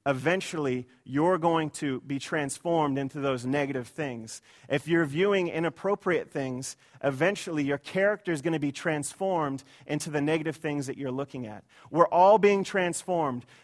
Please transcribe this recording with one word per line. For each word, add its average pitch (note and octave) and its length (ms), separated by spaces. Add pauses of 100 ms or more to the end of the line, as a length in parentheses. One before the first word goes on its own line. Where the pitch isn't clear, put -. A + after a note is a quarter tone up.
eventually C#3 840 (160)
you're D#3+ 340
going E3 320
to C3+ 320
be C#3 160
transformed D3 800
into C#3 220
those C3 260
negative C3+ 420
things. A#2+ 540 (260)
If C#3 200
you're E3 180
viewing F3+ 420
inappropriate E3+ 840
things, C3 440 (280)
eventually D3+ 600
your C#3 140
character G3 540
is D3+ 100
gonna D#3+ 180
be C#3+ 120
transformed D#3 920 (220)
into D3 240
the D3 120
negative D#3 340
things D3 320
that C3+ 100
you're C3+ 140
looking C3+ 340
at. G#2+ 180 (280)
We're D#3+ 160
all G3 320
being G3 240
transformed. E3+ 840 (180)